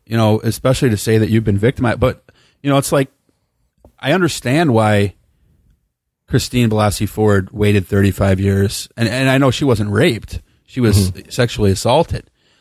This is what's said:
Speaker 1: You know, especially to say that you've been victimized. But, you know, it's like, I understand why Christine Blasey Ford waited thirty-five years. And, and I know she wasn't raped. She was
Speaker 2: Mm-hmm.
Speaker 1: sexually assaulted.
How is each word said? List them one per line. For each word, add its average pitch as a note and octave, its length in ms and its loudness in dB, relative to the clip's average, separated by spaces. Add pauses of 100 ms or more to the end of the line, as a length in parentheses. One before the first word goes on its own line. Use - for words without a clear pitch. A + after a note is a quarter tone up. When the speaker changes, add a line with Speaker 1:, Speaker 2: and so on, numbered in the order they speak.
Speaker 1:
You A#2 120 -4
know, A2 260 2
especially B2 480 0
to G2+ 60 0
say A2+ 200 0
that A2 120 0
you've A2+ 160 2
been G2+ 120 0
victimized. A2 420 -2
But, - 240 -2 (380)
you C#3+ 80 -4
know, C#3 80 2
it's - 140 -2
like, C#3 180 0 (880)
I C3 140 -4
understand D#3+ 600 0
why G#2+ 440 2 (1120)
Christine A#2+ 420 0
Blasey G#2+ 400 0
Ford G2+ 420 0
waited G#2 340 0
thirty-five G2 540 0
years. G2 560 -2
And, A2+ 140 -4
and C3+ 200 -2
I C3+ 80 2
know C3+ 140 2
she D3 140 -4
wasn't A2 260 0
raped. A#2 500 -2 (240)
She - 140 -10
was G2+ 320 2
Speaker 2:
Mm-hmm. - 180 -16
Speaker 1:
sexually A2+ 420 0
assaulted. B2+ 600 -2 (300)